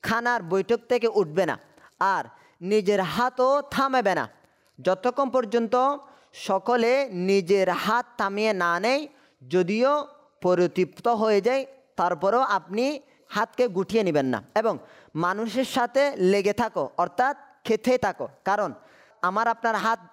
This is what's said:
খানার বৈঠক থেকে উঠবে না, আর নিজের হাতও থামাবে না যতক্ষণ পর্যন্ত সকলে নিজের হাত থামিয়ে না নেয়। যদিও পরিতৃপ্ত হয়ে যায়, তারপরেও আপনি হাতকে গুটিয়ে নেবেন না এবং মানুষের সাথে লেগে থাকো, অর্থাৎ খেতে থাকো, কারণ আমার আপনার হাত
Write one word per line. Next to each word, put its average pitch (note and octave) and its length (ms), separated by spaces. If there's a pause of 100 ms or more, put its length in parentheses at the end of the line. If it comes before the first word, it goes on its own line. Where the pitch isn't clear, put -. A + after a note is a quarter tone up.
খানার A#3 420
বৈঠক F#3+ 360 (100)
থেকে A#3 180
উঠবে F3+ 380
না, C3 140 (400)
আর F3+ 260 (360)
নিজের G3 400
হাতও B3+ 600
থামাবে C4 540
না B2 140 (520)
যতক্ষণ A#3+ 480
পর্যন্ত A#3 460 (580)
সকলে A#3+ 800
নিজের F#3 580
হাত A3+ 360 (120)
থামিয়ে G#3 360
না F3 260
নেয়। C4+ 280 (400)
যদিও F#3+ 600 (340)
পরিতৃপ্ত F3+ 680
হয়ে A3 340
যায়, C4 240 (300)
তারপরেও F3+ 440
আপনি G#3 600 (280)
হাতকে A3+ 400
গুটিয়ে G3 360
নেবেন D3 220
না B2 180 (120)
এবং G#3+ 220 (380)
মানুষের G3+ 500
সাথে C4+ 500
লেগে G3 380
থাকো, G3 440
অর্থাৎ B3 400 (260)
খেতে A3 340
থাকো, F3+ 300 (180)
কারণ G3 280 (480)
আমার G3+ 260
আপনার A#3 280
হাত A3 240 (140)